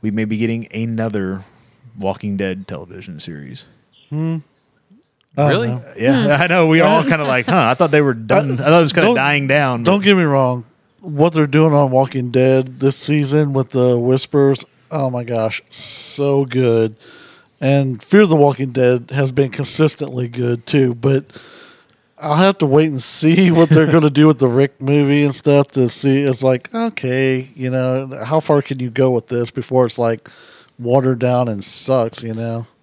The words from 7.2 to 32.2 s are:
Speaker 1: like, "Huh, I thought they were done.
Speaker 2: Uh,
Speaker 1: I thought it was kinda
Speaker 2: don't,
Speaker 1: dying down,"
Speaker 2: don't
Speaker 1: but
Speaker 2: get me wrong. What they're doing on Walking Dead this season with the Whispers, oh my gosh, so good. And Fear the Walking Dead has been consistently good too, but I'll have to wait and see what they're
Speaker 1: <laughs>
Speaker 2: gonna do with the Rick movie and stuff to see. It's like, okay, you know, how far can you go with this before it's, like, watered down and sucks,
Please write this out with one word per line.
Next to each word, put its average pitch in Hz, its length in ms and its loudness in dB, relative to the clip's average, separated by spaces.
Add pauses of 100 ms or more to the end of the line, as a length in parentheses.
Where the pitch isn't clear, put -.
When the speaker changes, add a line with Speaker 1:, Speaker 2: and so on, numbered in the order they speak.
Speaker 1:
like, 127 220 0
"Huh, 160 240 2
I - 20 2
thought 160 180 2
they 151 100 4
were 139 120 2
done. 113 380 0
Speaker 2:
Uh, - 20 -2 (100)
Speaker 1:
I - 40 -2
thought 165 120 6
it - 40 4
was 147 100 0
kinda 175 140 2
Speaker 2:
don't, 240 80 2
Speaker 1:
dying 143 320 0
down," 131 360 0
Speaker 2:
don't 190 160 2
Speaker 1:
but 196 40 -6
Speaker 2:
get 202 120 4
me 180 80 2
wrong. 127 420 0 (360)
What 156 320 0
they're 151 140 2
doing 156 260 2
on 143 180 2
Walking 131 400 -2
Dead 131 480 2
this 135 160 0
season 147 580 -2
with 135 180 -2
the 123 260 2
Whispers, 131 680 0 (280)
oh 139 180 -4
my 123 140 -8
gosh, 113 460 -4
so - 760 -4
good. 117 500 0 (640)
And 135 440 -2
Fear 208 240 6
the 160 80 2
Walking 139 360 2
Dead 123 400 0
has 135 200 -2
been 135 180 0
consistently 135 800 -4
good 120 400 -4
too, 131 280 2
but 131 300 0 (920)
I'll 151 160 -2
have 190 240 2
to 165 60 2
wait 151 240 4
and 135 120 -6
see 175 500 2
what 165 180 4
they're 156 180 6
Speaker 1:
<laughs> 160 40 0
Speaker 2:
gonna 151 180 4
do 147 180 4
with 147 120 2
the 135 80 2
Rick 135 340 0
movie 143 420 2
and 143 120 0
stuff 143 360 2
to 127 180 0
see. 139 320 0
It's 131 220 -2
like, 127 300 -2
okay, 131 800 -4
you 127 140 -8
know, 131 540 -4
how 151 160 -2
far 147 220 0
can 135 180 -8
you 127 100 -6
go 127 220 0
with 117 160 -4
this 120 240 -4
before 127 360 0
it's, - 120 -8
like, 113 300 -4 (500)
watered 127 400 0
down 123 300 0
and 101 140 -6
sucks, - 600 -2